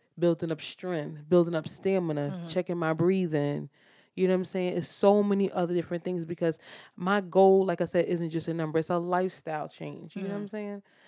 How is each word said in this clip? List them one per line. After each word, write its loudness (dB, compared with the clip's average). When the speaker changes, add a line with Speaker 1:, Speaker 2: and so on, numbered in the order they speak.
Speaker 1:
building 2
up -4
strength, -8
building 6
up -2
stamina, -2
Speaker 2:
Mm-hmm. -10
Speaker 1:
checking -4
my 0
breathing. 0
You 2
know 2
what 2
I'm -2
saying? -4
It's -2
so 4
many 2
other -2
different -2
things -6
because -2
my 0
goal, 6
like -2
I 2
said, 2
isn't -2
just -4
a -2
number. 0
It's -6
a 2
lifestyle -4
change. -14
You -8
know -6
what -6
I'm -6
Speaker 2:
Mm-hmm. -
Speaker 1:
saying? -10